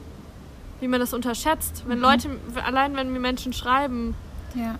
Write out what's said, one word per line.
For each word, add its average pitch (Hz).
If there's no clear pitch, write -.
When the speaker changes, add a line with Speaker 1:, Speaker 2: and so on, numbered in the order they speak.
Speaker 1:
Wie 254
man 254
das 247
unterschätzt. 247
Wenn 240
Speaker 2:
Mhm. 247
Speaker 1:
Leute, 262
allein 269
wenn 262
mir 254
Menschen 254
schreiben, 247
Speaker 2:
Ja. 226